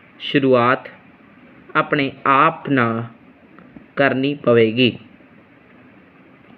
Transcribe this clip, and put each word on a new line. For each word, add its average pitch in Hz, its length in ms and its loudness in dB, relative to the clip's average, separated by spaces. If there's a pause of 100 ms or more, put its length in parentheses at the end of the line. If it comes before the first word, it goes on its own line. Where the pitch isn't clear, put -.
(200)
ਸ਼ੁਰੂਆਤ 127 680 0 (880)
ਆਪਣੇ 147 360 -2 (160)
ਆਪ 147 420 0
ਨਾਲ 117 340 0 (920)
ਕਰਨੀ 135 400 0
ਪਵੇਗੀ। 117 560 2 (1700)